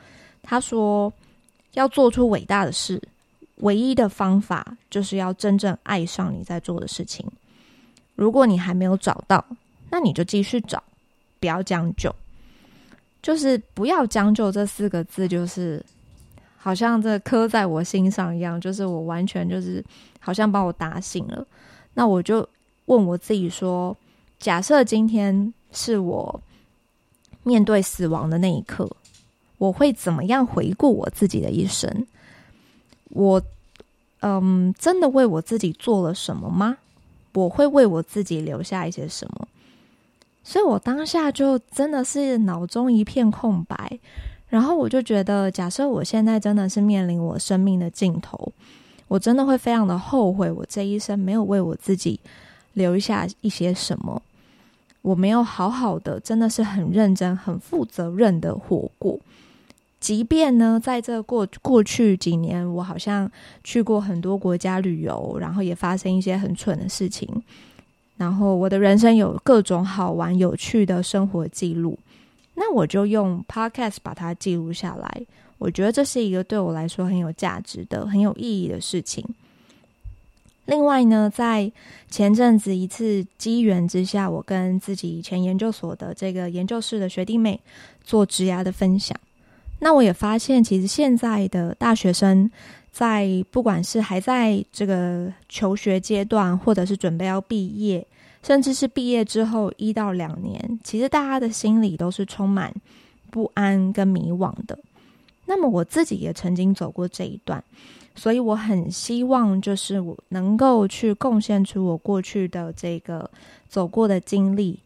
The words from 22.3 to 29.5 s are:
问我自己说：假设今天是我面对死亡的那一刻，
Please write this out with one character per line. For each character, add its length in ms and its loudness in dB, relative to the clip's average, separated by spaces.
问 200 6
我 100 0
自 160 -6
己 160 0
说： 480 -4
假 200 0
设 220 6
今 240 2
天 480 0
是 280 -4
我 440 -6
面 200 6
对 160 4
死 280 -4
亡 200 -2
的 100 0
那 140 2
一 100 -2
刻， 280 -6